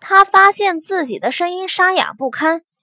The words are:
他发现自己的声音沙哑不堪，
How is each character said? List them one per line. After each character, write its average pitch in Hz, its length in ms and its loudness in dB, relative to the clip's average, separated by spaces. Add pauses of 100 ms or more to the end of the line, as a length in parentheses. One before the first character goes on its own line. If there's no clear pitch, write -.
他 392 220 4
发 392 300 4
现 370 300 -2
自 359 240 -4
己 220 120 -8
的 233 140 -4
声 349 180 -4
音 370 160 -8
沙 370 280 0
哑 - 180 -2
不 262 160 -8
堪， 320 340 -2 (200)